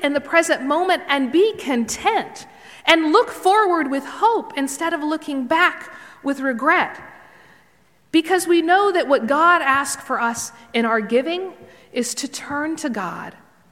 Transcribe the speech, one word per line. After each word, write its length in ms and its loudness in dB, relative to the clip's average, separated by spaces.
in 100 0
the 80 0
present 420 2
moment 460 0
and 240 0
be 240 4
content 880 -4
and 280 4
look 180 4
forward 600 2
with 140 -4
hope 520 -2
instead 360 -4
of 100 -4
looking 460 -4
back 440 0
with 160 -4
regret. 640 0
Because 340 2
we 160 4
know 300 4
that 160 0
what 180 2
God 340 4
asks 440 -2
for 160 -4
us 320 -4
in 120 0
our 160 0
giving 520 -2
is 220 -4
to 140 -8
turn 480 -6
to 120 -6
God, 480 -8